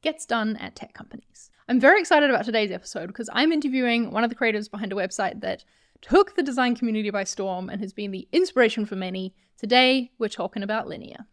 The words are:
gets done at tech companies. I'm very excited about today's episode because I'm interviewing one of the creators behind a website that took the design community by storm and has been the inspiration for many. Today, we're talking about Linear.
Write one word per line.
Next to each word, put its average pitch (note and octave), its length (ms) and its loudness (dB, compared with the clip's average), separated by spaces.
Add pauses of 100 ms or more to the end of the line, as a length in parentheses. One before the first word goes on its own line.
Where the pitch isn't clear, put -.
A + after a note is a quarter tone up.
gets D#4+ 240 -4
done A3 300 -2
at - 180 -12
tech - 200 -18
companies. - 560 -20 (180)
I'm B3 100 4
very D#4+ 220 8
excited D4 300 4
about A#3 140 2
today's G#3+ 280 0
episode F3 340 -10
because G#3+ 260 -10
I'm D#4 200 2
interviewing B3+ 580 0
one A3 140 0
of A#3 40 0
the A#3 60 -4
creators G#3+ 320 0
behind G#3 240 -8
a G3 60 -4
website F#3+ 460 -4
that - 200 -6 (400)
took G4 320 4
the - 80 -2
design B3 320 0
community G#3+ 360 -2
by G3+ 120 -2
storm F#3+ 480 -6
and G3+ 100 -8
has G3 120 -10
been G#3 180 -8
the F#3+ 220 -10
inspiration A#3+ 520 2
for G#3 120 -8
many. F#3+ 400 -8 (200)
Today, B3+ 640 2
we're A3+ 80 -2
talking G3 380 -6
about G#3+ 240 -6
Linear. - 440 -14